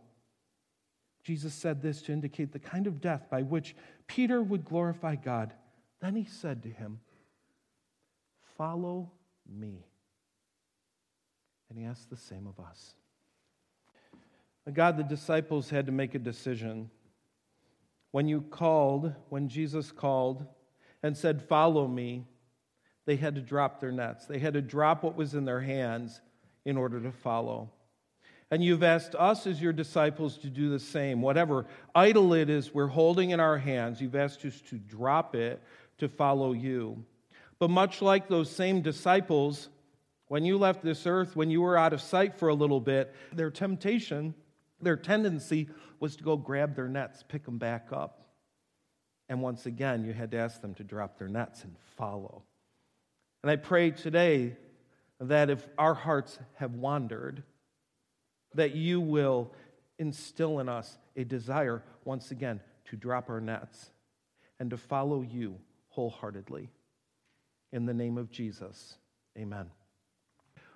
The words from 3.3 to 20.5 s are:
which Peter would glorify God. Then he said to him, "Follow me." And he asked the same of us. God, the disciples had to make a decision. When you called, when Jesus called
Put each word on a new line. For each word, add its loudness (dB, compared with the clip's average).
which -4
Peter 2
would -2
glorify -2
God. -4
Then -4
he -4
said -10
to -12
him, -12
"Follow -6
me." -14
And -14
he -10
asked -12
the -16
same -16
of -16
us. -20
God, 6
the -2
disciples -2
had 0
to -4
make -2
a -6
decision. -8
When 2
you 0
called, 2
when -4
Jesus -4
called 0